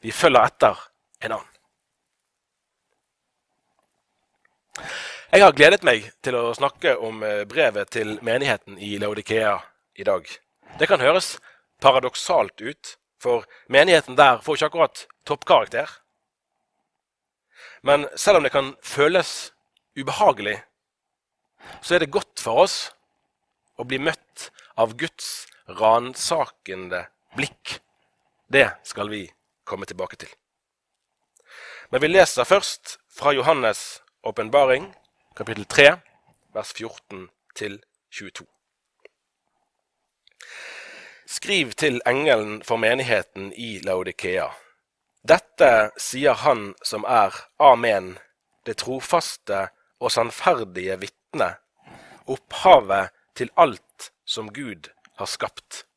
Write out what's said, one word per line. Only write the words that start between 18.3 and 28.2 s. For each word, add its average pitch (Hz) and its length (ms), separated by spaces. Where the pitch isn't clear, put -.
om 160 60
det 135 100
kan 139 300
føles - 680
ubehagelig, 123 680
så 170 120
er 175 40
det 151 120
godt - 300
for 117 220
oss - 280
å 120 80
bli 127 120
møtt - 520
av 113 200
Guds - 480
ransakende 110 1200
blikk. - 420